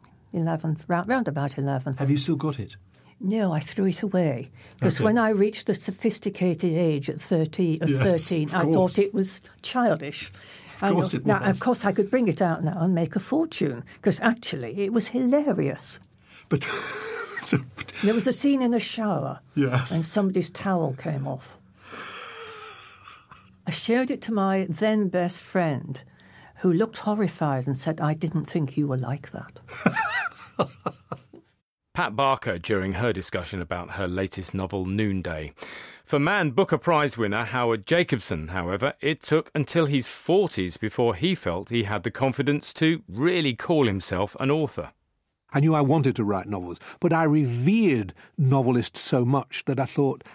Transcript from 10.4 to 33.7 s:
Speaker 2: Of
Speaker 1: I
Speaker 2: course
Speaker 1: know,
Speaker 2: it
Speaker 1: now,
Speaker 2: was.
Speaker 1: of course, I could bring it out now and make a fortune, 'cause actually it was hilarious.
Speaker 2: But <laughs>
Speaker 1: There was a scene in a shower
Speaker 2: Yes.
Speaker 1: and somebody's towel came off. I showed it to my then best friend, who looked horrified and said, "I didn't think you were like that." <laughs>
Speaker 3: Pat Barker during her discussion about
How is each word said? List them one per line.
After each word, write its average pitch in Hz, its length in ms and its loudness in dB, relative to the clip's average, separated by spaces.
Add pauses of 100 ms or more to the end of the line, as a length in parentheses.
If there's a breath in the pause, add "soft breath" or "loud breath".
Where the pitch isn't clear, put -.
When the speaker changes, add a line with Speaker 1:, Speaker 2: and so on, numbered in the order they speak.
Speaker 2:
Of - 80 -8
Speaker 1:
I 196 80 4
Speaker 2:
course 175 240 2
Speaker 1:
know, - 40 0
Speaker 2:
it - 60 -4
Speaker 1:
now, 202 140 4
Speaker 2:
was. 196 180 2
Speaker 1:
of - 60 -6
course, 240 200 2
I 202 100 2
could 196 180 0
bring 247 160 4
it 160 160 2
out 165 200 2
now 160 160 -2
and 180 140 2
make 165 220 0
a 190 40 0
fortune, 185 640 -2 (200 loud breath)
'cause 175 180 2
actually 185 640 -2
it 202 100 -2
was 226 140 2
hilarious. 247 920 0 (480 loud breath)
Speaker 2:
But 135 160 0
<laughs> - 1400 -8
Speaker 1:
There 208 100 4
was 233 140 0
a 247 60 2
scene 277 280 2
in 240 140 2
a 226 40 2
shower 196 600 -4 (160)
Speaker 2:
Yes. 127 360 0
Speaker 1:
and 165 140 -2
somebody's 190 460 0
towel 170 420 -2
came 139 340 -6
off. 135 300 -10 (2000 loud breath)
I 180 60 -4
showed 254 400 0
it - 120 -4
to 226 80 -4
my 190 380 2
then 214 400 2
best 180 320 -2
friend, 151 580 -2 (580 loud breath)
who 185 140 4
looked 220 280 2
horrified 165 640 0
and 135 100 -2
said, 160 240 -4
"I 151 140 2
didn't 156 320 -2
think 147 320 -2
you 147 80 2
were 131 120 0
like 127 340 -6
that." - 340 -16
<laughs> - 1040 -4 (1200)
Speaker 3:
Pat 127 220 -2
Barker 127 420 2
during 95 360 0
her 113 180 0
discussion 92 500 -4
about 87 300 -6